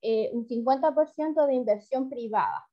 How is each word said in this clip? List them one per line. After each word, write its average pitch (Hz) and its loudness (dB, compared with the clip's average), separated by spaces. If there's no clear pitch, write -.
eh, 220 0
un 233 -4
cincuenta 262 0
por 302 4
ciento 302 0
de 277 2
inversión 254 0
privada. 220 -4